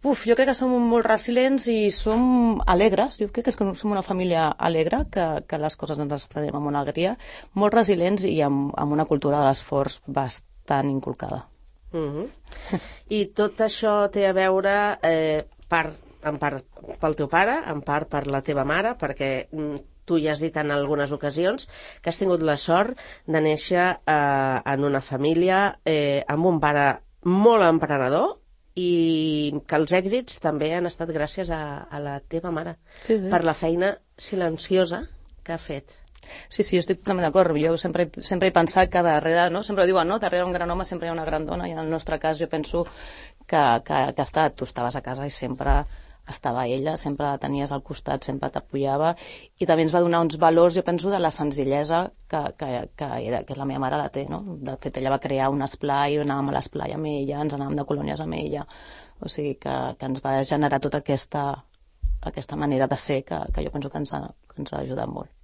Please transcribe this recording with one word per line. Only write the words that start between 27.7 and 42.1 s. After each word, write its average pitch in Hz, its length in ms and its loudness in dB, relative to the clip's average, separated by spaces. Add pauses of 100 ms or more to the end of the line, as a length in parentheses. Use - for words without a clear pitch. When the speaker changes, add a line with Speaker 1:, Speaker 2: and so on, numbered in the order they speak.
Speaker 2:
i 160 800 2 (160)
que 156 80 0
els 156 160 2
èxits 196 480 0
també 156 340 0
han 175 120 -2
estat 170 240 -6
gràcies 160 400 -4
a, 151 400 -6
a 147 100 -8
la 139 200 -8
teva 165 300 -6
mare, 165 280 -6 (240)
Speaker 1:
Sí, 226 160 0
sí. 190 100 -4
Speaker 2:
per 175 160 2
la 160 100 2
feina 175 440 0 (180)
silenciosa 175 840 -2 (420)
que 170 80 -8
ha 165 60 -6
fet. - 400 -12 (500)
Speaker 1:
Sí, - 140 -2
sí, - 140 2
jo 180 40 6
estic 185 220 -2
totalment 180 240 0
d'acord. 180 320 6
Jo 160 180 2
sempre 175 300 0
he, - 160 -14
sempre 185 260 0
he 180 40 0
pensat 185 360 4
que 175 140 2
darrere, 165 480 4
no? 190 120 -2
Sempre 202 220 0
ho - 20 6
diuen, 180 220 4
no? 208 100 0
Darrere 180 280 0
un 185 60 -2
gran 180 180 -2
home 185 140 -2
sempre 170 220 -6
hi 170 40 -4
ha - 20 -4
una 165 140 -4
gran 156 180 -2
dona, 175 240 -4
i 170 40 -6
en 160 60 -6
el 160 120 -4
nostre 160 280 -4